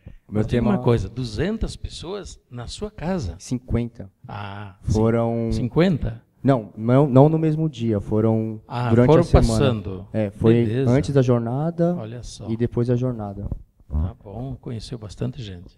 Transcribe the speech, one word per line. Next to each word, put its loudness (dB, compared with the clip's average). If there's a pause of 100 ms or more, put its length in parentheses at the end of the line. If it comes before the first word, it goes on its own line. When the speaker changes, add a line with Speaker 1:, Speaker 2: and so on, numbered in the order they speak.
(280)
Speaker 1:
o -20
meu 0
Speaker 2:
Mas -2
diga 0
Speaker 1:
tema 2
Speaker 2:
uma 0
coisa, 2
duzentas -6
pessoas -12 (100)
na -12
sua -10
casa? -6
Speaker 1:
Cinquenta. -6 (160)
Speaker 2:
Ah, -12
Speaker 1:
Foram 0
Speaker 2:
cinquenta? 0 (220)
Speaker 1:
Não, 2
não, 4
não 8
no 2
mesmo 0
dia, -2
foram 0
Speaker 2:
Ah, -4
Speaker 1:
durante 6
Speaker 2:
foram 6
Speaker 1:
a 4
semana. 6
Speaker 2:
passando. 0
Speaker 1:
É, -2
foi 4
Speaker 2:
Beleza. 0
Speaker 1:
antes 2
da 6
jornada 0
Speaker 2:
Olha -10
só. -16
Speaker 1:
e -2
depois 0
da 2
jornada. -6 (400)
Speaker 2:
Tá -4
bom, -10
conheceu -12
bastante -8
gente. -14